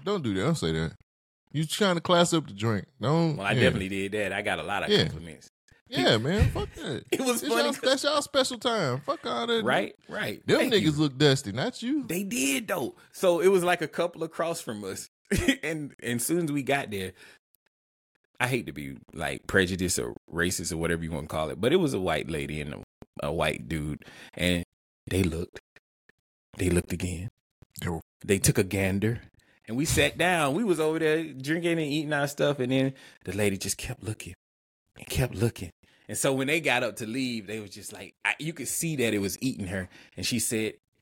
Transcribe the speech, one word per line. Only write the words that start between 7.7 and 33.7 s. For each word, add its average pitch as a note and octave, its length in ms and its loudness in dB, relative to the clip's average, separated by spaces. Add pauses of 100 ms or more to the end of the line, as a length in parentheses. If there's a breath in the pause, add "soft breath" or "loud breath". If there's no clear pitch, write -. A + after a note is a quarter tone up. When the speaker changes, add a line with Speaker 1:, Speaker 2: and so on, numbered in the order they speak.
Speaker 2:
'cause - 100 -8
Speaker 1:
that's C4+ 200 2
y'all D4 200 2
special B3+ 360 0
time. F3+ 440 0
Fuck D#4+ 240 -6
all A#3+ 200 -4
that. A#3 180 0
Speaker 2:
Right, D#3+ 300 0 (140)
right. E3 380 -6
Speaker 1:
Them A#3 120 6
Speaker 2:
Thank A#3 160 4
Speaker 1:
niggas G3 80 6
Speaker 2:
you. D#3 80 4
Speaker 1:
look C#3+ 260 0
dusty, C3+ 360 4
not F3+ 320 -4
you. C4+ 220 -2
Speaker 2:
They F#3+ 180 -4
did, B3+ 420 -2
though. F#3+ 300 -4 (160 soft breath)
So F3 280 4
it F3 80 6
was, F#3+ 140 6
like, F3 180 2
a D#3 80 -2
couple E3+ 360 -4
across E3 360 -4
from G#2+ 240 -8
us. G2 240 -10 (220)
<laughs> - 320 2
And, D3+ 400 -6
and A#2+ 180 -2
soon E3+ 260 0
as C#3+ 60 -2
we C#3+ 120 -2
got C3 260 0
there, F#2+ 220 -6 (1300 loud breath)
I B2 80 0
hate A#2 180 -2
to D#2 60 -8
be, C#2 260 -10 (160)
like, C#2+ 320 -6
prejudiced F#2 540 2
or A#1+ 140 -4 (180)
racist E2+ 400 -2
or E2 60 -2
whatever E2 260 0
you D#2+ 80 -6
wanna D2+ 160 -6
call D#2 220 -4
it, C2+ 100 -8
but A#2+ 120 2
it F3+ 40 4
was D3 180 2
a G2 60 -2
white D#2 280 0
lady D2+ 320 -4
and C#2+ 140 -6
a, G1+ 80 -14 (400)
a D2 100 -2
white D#2 360 -2
dude, D2+ 360 -4 (300 loud breath)
and F2 300 0 (440)
they F#2 140 2
looked. E2 380 -4 (1000)
They F2+ 120 0
looked F2 220 0
again. F2+ 360 -6 (520)
Speaker 1:
They F2+ 80 -4
were E2 120 -6 (240)
Speaker 2:
They G2 140 2
took - 200 4
a G2+ 60 4
gander, G2 560 0 (480 soft breath)
and A2+ 80 -6
we D3 80 0
sat D3 340 2
down. E3 360 4
We A3 100 0
was E3 160 2
over D#3 180 2
there D#3+ 340 2
drinking D#3+ 400 0
and E3 80 2
eating D3+ 320 0
our C#3+ 140 2
stuff, C#3+ 320 0
and B2+ 140 0
then C3+ 220 2 (300 loud breath)
the F#2 120 -6
lady G2+ 220 2
just - 180 -4